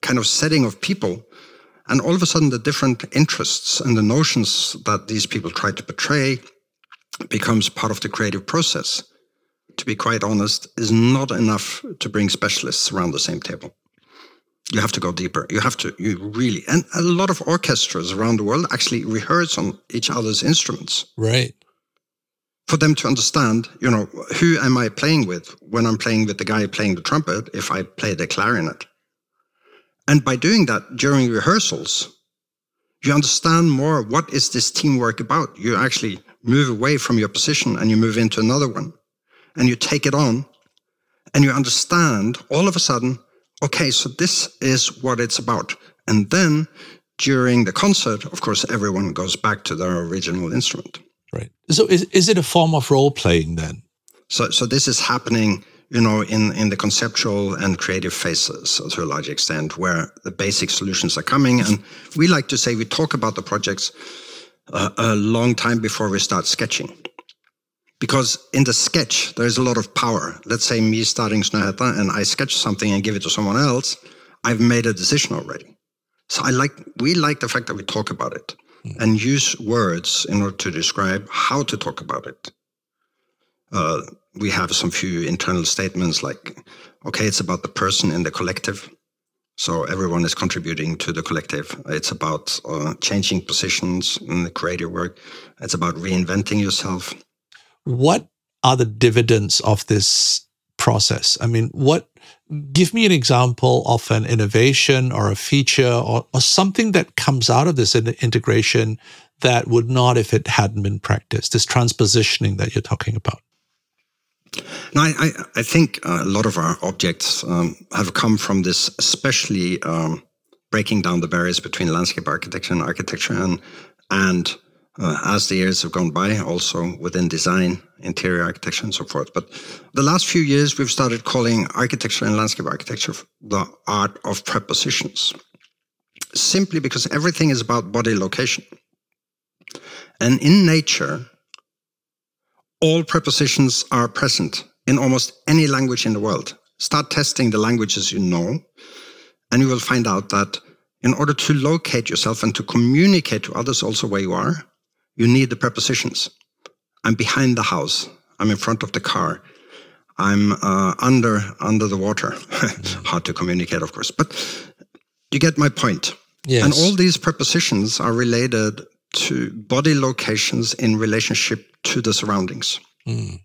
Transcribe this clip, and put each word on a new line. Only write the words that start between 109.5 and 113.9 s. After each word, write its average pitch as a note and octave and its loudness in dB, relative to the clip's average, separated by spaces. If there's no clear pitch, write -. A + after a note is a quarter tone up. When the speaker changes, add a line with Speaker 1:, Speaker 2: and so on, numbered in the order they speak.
Speaker 2:
would A#2+ 2
not B2 4
if A2+ 0
it G#2+ 0
hadn't G#2 0
been G2+ -2
practiced, - -2
this A2+ 2
transpositioning A2 2
that G#2+ -2
you're G#2 0
talking - -4
about. - -6